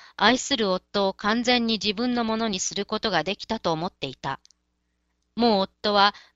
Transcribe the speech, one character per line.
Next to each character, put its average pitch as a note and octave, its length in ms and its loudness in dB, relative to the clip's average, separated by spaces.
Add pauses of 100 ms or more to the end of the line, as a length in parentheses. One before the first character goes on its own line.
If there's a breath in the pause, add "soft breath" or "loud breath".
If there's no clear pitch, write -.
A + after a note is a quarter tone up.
(160 loud breath)
愛 A3+ 200 4
す - 200 -2
る G#3+ 140 2
夫 F#3+ 380 -2
を F#3+ 60 -2
完 A3 280 -2
全 A#3+ 240 2
に A3+ 80 0
自 G3+ 200 -2
分 A#3+ 200 -2
の A#3+ 100 -2
も A3 120 -2
の A3+ 120 -2
に F#3+ 120 -4
す - 140 -6
る G3 100 -4
こ - 160 -6
と A3 100 -4
が D#3+ 140 0
で F#3+ 120 -4
き - 100 -16
た G#3+ 120 -6
と E3+ 140 0
思 D#3+ 140 -4
っ G3 60 -8
て - 140 -12
い C3 80 -10
た。 C3+ 240 -8 (960)
も A3+ 220 4
う F#3+ 40 4
夫 G#3 340 -2
は G3+ 200 4 (220 loud breath)